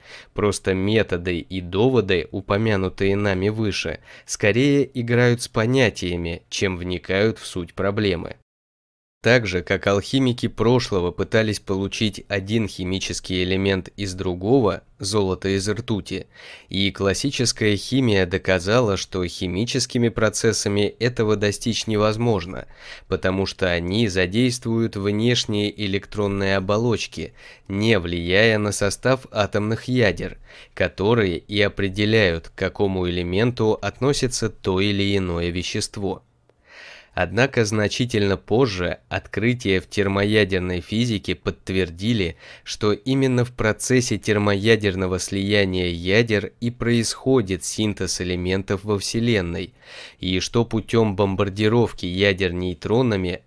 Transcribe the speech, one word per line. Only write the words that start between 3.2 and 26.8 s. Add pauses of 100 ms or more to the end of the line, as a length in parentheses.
выше, (260)
скорее (100)
играют
с
понятиями,
чем
вникают
в
суть
проблемы. (840)
Так
же,
как
алхимики
прошлого
пытались
получить
один
химический
элемент
из
другого, (180)
золото
из
ртути, (400)
и
классическая
химия
доказала,
что
химическими
процессами
этого
достичь
невозможно, (400)
потому
что
они
задействуют
внешние (140)
электронные
оболочки, (380)